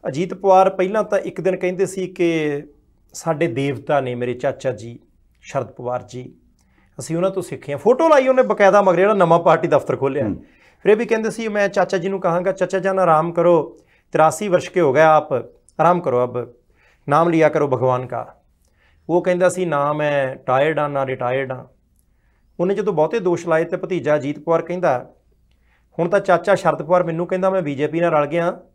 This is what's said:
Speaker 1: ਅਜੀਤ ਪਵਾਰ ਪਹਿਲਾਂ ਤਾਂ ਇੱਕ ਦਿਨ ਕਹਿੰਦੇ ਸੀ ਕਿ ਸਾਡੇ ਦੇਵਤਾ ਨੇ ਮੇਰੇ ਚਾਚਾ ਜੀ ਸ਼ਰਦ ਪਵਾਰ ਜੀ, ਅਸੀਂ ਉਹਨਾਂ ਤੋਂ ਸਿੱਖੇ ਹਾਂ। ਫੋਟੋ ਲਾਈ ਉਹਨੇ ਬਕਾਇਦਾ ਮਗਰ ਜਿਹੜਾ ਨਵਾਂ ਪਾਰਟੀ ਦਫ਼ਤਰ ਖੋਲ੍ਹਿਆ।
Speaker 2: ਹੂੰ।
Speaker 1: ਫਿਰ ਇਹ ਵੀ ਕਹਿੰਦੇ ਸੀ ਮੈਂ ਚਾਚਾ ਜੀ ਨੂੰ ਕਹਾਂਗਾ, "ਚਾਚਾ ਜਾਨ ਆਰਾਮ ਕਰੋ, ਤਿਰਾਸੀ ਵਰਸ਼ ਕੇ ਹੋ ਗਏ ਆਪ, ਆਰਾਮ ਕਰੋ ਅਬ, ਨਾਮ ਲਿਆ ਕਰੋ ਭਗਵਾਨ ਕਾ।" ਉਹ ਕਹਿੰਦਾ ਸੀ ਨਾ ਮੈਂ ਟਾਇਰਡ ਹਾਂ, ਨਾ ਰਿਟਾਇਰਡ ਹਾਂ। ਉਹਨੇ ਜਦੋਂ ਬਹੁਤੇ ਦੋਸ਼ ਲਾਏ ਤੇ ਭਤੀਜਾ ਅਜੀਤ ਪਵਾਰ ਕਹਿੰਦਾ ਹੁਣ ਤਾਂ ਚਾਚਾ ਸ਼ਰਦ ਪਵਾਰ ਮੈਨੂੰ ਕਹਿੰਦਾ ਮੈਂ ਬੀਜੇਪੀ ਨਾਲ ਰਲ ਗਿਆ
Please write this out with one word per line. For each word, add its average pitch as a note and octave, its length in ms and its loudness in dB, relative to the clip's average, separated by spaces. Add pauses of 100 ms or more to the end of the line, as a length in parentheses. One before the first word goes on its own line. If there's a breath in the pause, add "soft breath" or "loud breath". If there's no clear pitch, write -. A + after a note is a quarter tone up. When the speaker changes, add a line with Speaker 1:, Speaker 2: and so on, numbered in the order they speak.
Speaker 1:
ਅਜੀਤ F3+ 260 -6
ਪਵਾਰ F#3+ 360 6
ਪਹਿਲਾਂ F#3+ 340 -2
ਤਾਂ G#3 160 -2
ਇੱਕ F3+ 220 -8
ਦਿਨ F3+ 140 0
ਕਹਿੰਦੇ F3+ 300 -2
ਸੀ F#3 220 -8
ਕਿ D#3+ 560 -2 (500)
ਸਾਡੇ E3 340 -4
ਦੇਵਤਾ C#3 540 -2
ਨੇ B2 140 -6
ਮੇਰੇ B2 180 -4
ਚਾਚਾ C3+ 380 -4
ਜੀ A#2 280 -14 (420)
ਸ਼ਰਦ - 260 -6
ਪਵਾਰ B2 360 -8
ਜੀ, B2+ 300 -16 (680)
ਅਸੀਂ - 160 -8
ਉਹਨਾਂ F#3 160 -2
ਤੋਂ F#3 100 -6
ਸਿੱਖੇ C#3+ 300 -12
ਹਾਂ। C#3+ 80 -6
ਫੋਟੋ D4 300 2
ਲਾਈ C4+ 180 6
ਉਹਨੇ C4 140 4
ਬਕਾਇਦਾ G3+ 400 6
ਮਗਰ F#3+ 140 4
ਜਿਹੜਾ G3 180 4
ਨਵਾਂ E3+ 260 4
ਪਾਰਟੀ E3+ 280 4
ਦਫ਼ਤਰ C#3+ 300 0
ਖੋਲ੍ਹਿਆ। C3+ 280 -2
Speaker 2:
ਹੂੰ। F#2+ 100 -4 (480 soft breath)
Speaker 1:
ਫਿਰ F#3+ 80 4
ਇਹ A3 40 6
ਵੀ A3+ 100 -4
ਕਹਿੰਦੇ A3 240 -2
ਸੀ A3 180 -8
ਮੈਂ G3+ 220 0
ਚਾਚਾ G3 280 0
ਜੀ F3+ 120 -4
ਨੂੰ G3 100 -4
ਕਹਾਂਗਾ, F3+ 320 -2
"ਚਾਚਾ F#3 280 -2
ਜਾਨ F#3+ 200 0
ਆਰਾਮ E3 320 2
ਕਰੋ, E3+ 460 2 (340 soft breath)
ਤਿਰਾਸੀ D#3 360 2
ਵਰਸ਼ F3 240 0
ਕੇ F#3 100 0
ਹੋ C#3 120 2
ਗਏ D3 80 4
ਆਪ, D#3 320 4 (460)
ਆਰਾਮ E3+ 220 4
ਕਰੋ B2 220 0
ਅਬ, A#2+ 300 -8 (560)
ਨਾਮ D#3+ 200 4
ਲਿਆ D#3+ 200 4
ਕਰੋ D3+ 180 0
ਭਗਵਾਨ B2+ 380 0
ਕਾ।" A#2+ 280 -10 (760)
ਉਹ E3+ 120 2
ਕਹਿੰਦਾ F3+ 280 2
ਸੀ F3+ 160 -4
ਨਾ D3 280 0
ਮੈਂ C#3+ 420 -2
ਟਾਇਰਡ D3 440 0
ਹਾਂ, D3 100 -2
ਨਾ C#3 160 -2
ਰਿਟਾਇਰਡ C3 460 -4
ਹਾਂ। B2 140 -12 (960)
ਉਹਨੇ F#3 160 0
ਜਦੋਂ G3+ 180 -2
ਬਹੁਤੇ D#3 260 0
ਦੋਸ਼ F3 280 -2
ਲਾਏ D#3+ 160 2
ਤੇ E3+ 140 -6
ਭਤੀਜਾ D3+ 380 -2
ਅਜੀਤ D3 240 -6
ਪਵਾਰ E3 220 -2
ਕਹਿੰਦਾ E3 520 -4 (840)
ਹੁਣ E3+ 100 -2
ਤਾਂ G3+ 100 2
ਚਾਚਾ F#3 360 2
ਸ਼ਰਦ D#3 280 -2
ਪਵਾਰ F3 200 0
ਮੈਨੂੰ E3 240 -4
ਕਹਿੰਦਾ F#3 220 -2
ਮੈਂ F#3 120 -2
ਬੀਜੇਪੀ D3 380 -4
ਨਾਲ E3+ 120 0
ਰਲ D3 140 2
ਗਿਆ E3+ 260 -2 (240)